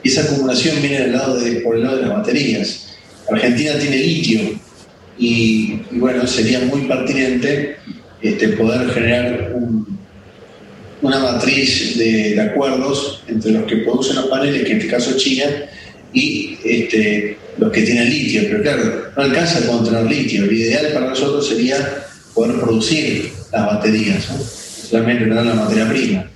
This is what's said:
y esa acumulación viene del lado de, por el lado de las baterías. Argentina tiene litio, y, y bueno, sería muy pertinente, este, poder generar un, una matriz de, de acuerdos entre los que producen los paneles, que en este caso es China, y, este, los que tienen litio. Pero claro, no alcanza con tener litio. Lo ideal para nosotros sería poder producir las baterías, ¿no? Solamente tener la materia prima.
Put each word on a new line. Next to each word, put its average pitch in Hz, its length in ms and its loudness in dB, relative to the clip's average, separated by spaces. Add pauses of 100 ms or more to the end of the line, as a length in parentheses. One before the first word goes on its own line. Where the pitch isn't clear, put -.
y 127 60 4
esa 151 140 2
acumulación 139 580 0
viene 139 180 0
del 123 140 0
lado 123 260 0
de, 117 220 -2
por 113 160 0
el 117 60 0
lado 131 120 0
de 127 80 0
las 107 80 0
baterías. 113 840 -2 (340)
Argentina 131 480 0
tiene 139 180 0
litio, 131 440 2 (760)
y, 113 640 2 (100)
y 127 80 -4
bueno, 123 300 2
sería 120 320 2
muy 135 220 0
pertinente, 131 960 0 (440)
este, 107 280 0
poder 120 400 0
generar 120 680 0
un, 110 420 -2 (1040)
una 135 180 0
matriz 123 800 0
de, 107 380 2
de 107 60 2
acuerdos 131 880 0
entre 110 240 0
los 110 100 2
que 110 140 0
producen 131 400 0
los 131 80 -2
paneles, 135 400 0
que 110 80 0
en 104 60 2
este - 120 -2
caso 123 200 0
es 127 60 2
China, 135 280 0 (680)
y, - 480 -2
este, 107 720 0 (200)
los 110 140 2
que 113 100 2
tienen 117 260 2
litio. 110 360 0
Pero 104 180 0
claro, - 560 -2
no 139 60 2
alcanza 139 420 2
con 117 180 2
tener 113 220 2
litio. 110 400 0
Lo 104 60 4
ideal 117 420 2
para 131 160 0
nosotros 139 380 0
sería 123 580 0 (300)
poder 117 240 2
producir 113 720 0 (200)
las 107 140 0
baterías, 104 640 2
¿no? - 100 -6
Solamente - 840 -2
tener 113 200 2
la 113 120 2
materia 110 340 2
prima. 104 460 0